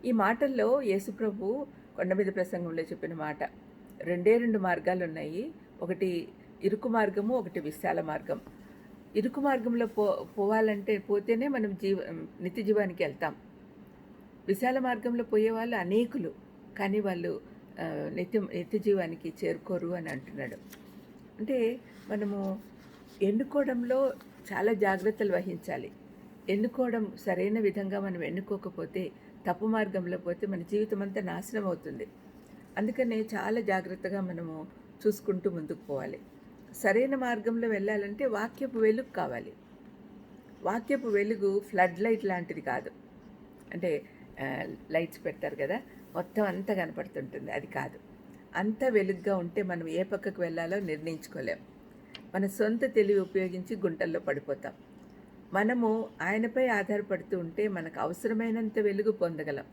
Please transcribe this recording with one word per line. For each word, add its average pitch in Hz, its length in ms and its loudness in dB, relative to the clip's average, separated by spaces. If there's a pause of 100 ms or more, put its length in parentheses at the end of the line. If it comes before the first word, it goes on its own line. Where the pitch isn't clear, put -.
ఈ 247 80 2
మాటల్లో 233 680 4
యేసుప్రభు 202 840 0 (300)
కొండ 185 180 2
మీద 196 120 4
ప్రసంగంలో 175 560 -2
చెప్పిన 165 320 -6
మాట, 151 220 -4 (640)
రెండే 180 360 6
రెండు 233 220 4
మార్గాలు 180 460 2
ఉన్నాయి. 160 480 -6 (300)
ఒకటి 180 460 -2 (360)
ఇరుకు 208 240 0
మార్గము, 220 480 2
ఒకటి 180 240 -2
విశాల 160 400 -2
మార్గం. 156 400 -4 (760)
ఇరుకు 240 240 0
మార్గంలో 240 460 2
పో-, 208 400 2 (120)
పోవాలంటే, 208 600 2
పోతేనే 208 500 2
మనం 214 240 0
జీవ-, 175 540 -2 (140)
నిత్య 180 220 -4
జీవానికి 196 420 4
వెళ్తాం. 147 320 -2 (1120)
విశాల 247 300 2
మార్గంలో 240 460 0
పోయేవాళ్ళు 226 520 2
అనేకులు, 202 580 2 (440)
కానీ 202 220 2
వాళ్ళు, 175 400 -2 (400)
ఆ, 151 340 -4
నిత్యం, 185 400 0
నిత్య 175 240 -2
జీవానికి 175 540 2 (120)
చేరుకోరు 170 440 -2
అని 170 220 -4
అంటున్నాడు. 135 460 -8 (840)
అంటే 240 420 0 (280)
మనము 202 520 -2 (600)
ఎన్నుకోవడంలో 254 920 2 (400)
చాలా 202 200 4
జాగ్రత్తలు 196 600 2
వహించాలి. 175 600 -2 (560)
ఎన్నుకోవడం 226 640 2 (140)
సరైన 196 340 2
విధంగా 196 400 2
మనం 180 240 -2
ఎన్నుకోకపోతే, 185 880 -4 (400)
తప్పు 175 160 -2
మార్గంలో 190 520 0
పోతే 175 280 -4
మన 180 160 -2
జీవితం 208 400 0
అంతా 202 180 -4
నాశనం 190 460 -4
అవుతుంది. 165 400 -4 (720)
అందుకనే 220 420 0
చాలా 220 400 -2
జాగ్రత్తగా 190 600 -2
మనము 165 460 -6 (400)
చూసుకుంటూ 202 440 2
ముందుకు 160 360 -6
పోవాలి. - 340 -4 (540)
సరైన 247 420 4
మార్గంలో 233 520 0
వెళ్ళాలంటే 208 580 0
వాక్యపు 233 520 -2
వెలుగు 220 360 4
కావాలి. 135 380 -4 (1080)
వాక్యపు 233 460 0
వెలుగు 202 500 2
ఫ్లడ్ 185 420 2
లైట్ 226 240 2
లాంటిది 175 360 -2
కాదు. 131 300 -4 (840)
అంటే, 170 280 0 (400)
ఆ, 135 220 -4 (260)
లైట్స్ 165 340 0
పెడతారు 147 320 -4
కదా, 175 260 -2 (320)
మొత్తం 208 300 0
అంతా 196 300 -2
కనపడుతుంటుంది, 147 800 -6
అది 143 140 -4
కాదు. 135 320 -8 (580)
అంత 214 280 0
వెలుగుగా 196 520 0
ఉంటే 175 260 -2
మనం 170 260 -4
ఏ 165 140 -2
పక్కకు 196 380 -4
వెళ్ళాలో 170 400 -2
నిర్ణయించుకోలేం. 156 800 -6 (760)
మన 196 120 2
సొంత 220 480 2
తెలివి 202 260 6
ఉపయోగించి 185 560 -2
గుంటల్లో 170 440 0
పడిపోతాం. 139 520 -4 (800)
మనము 220 560 2 (140)
ఆయనపై 226 440 2
ఆధారపడుతూ 202 720 0
ఉంటే 170 300 -2
మనకు 165 320 -4
అవసరమైనంత 220 800 0
వెలుగు 208 320 2
పొందగలం. 156 640 -2